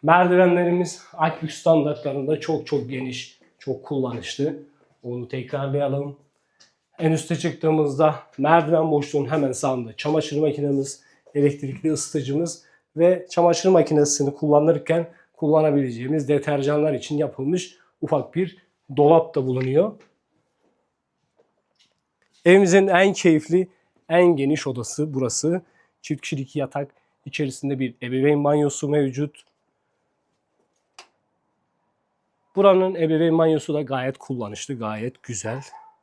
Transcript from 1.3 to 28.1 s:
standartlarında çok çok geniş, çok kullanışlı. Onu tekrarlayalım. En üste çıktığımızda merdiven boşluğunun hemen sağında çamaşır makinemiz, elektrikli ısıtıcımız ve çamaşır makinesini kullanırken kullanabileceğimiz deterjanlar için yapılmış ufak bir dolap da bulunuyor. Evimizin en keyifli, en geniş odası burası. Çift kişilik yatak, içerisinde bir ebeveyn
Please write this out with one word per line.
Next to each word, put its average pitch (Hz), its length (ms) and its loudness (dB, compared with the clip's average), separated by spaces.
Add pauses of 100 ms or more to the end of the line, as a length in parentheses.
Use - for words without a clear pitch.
standartlarında 147 880 0
çok 147 280 -6
çok 123 220 -4
geniş, 127 500 -10 (200)
çok 131 260 -10
kullanışlı. 131 680 -6 (480)
Onu 120 240 -10
tekrarlayalım. 139 880 -6 (840)
En 160 120 2
üste 160 240 -2
çıktığımızda 156 800 0 (220)
merdiven 160 540 2
boşluğunun 143 400 -2
hemen 143 200 0
sağında 123 460 -4
çamaşır 151 420 -2
makinemiz, 143 640 -2 (320)
elektrikli 143 560 -2
ısıtıcımız 151 760 -6 (320)
ve 175 320 2
çamaşır 170 400 2
makinesini 147 640 2
kullanırken 151 760 2 (260)
kullanabileceğimiz 143 920 0
deterjanlar 147 680 0
için 143 240 -6
yapılmış 151 600 -4 (240)
ufak - 340 -4
bir 180 220 -4 (400)
dolap 160 380 4
da 135 100 -2
bulunuyor. 131 460 0 (2500)
Evimizin 190 420 8
en 190 260 4
keyifli, 165 540 2 (420)
en 175 160 6
geniş 151 420 0
odası 135 460 -6
burası. 139 480 -2 (400)
Çift 147 200 -8
kişilik 135 340 -10
yatak, 139 380 -8 (320)
içerisinde 139 540 -6
bir 127 220 -6
ebeveyn 135 420 0